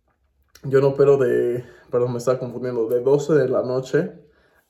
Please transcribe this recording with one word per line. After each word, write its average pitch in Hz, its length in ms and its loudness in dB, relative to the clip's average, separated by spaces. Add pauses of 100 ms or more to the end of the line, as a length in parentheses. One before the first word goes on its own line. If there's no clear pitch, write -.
(640)
Yo 135 160 2
no 139 80 4
opero 139 280 4
de... 120 460 0 (260)
Perdón, 123 220 0
me 120 80 -6
estaba 127 180 0
confundiendo, 120 500 -6
de 123 140 -2
doce 147 320 2
de 131 160 2
la 117 140 -2
noche 131 480 -4 (580)